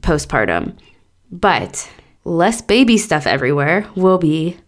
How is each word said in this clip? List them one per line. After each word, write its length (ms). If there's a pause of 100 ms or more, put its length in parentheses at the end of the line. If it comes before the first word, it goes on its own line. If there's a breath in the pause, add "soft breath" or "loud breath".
postpartum. 760 (540 soft breath)
But 580 (360 soft breath)
less 360
baby 360
stuff 280
everywhere 720
will 220
be 400 (100)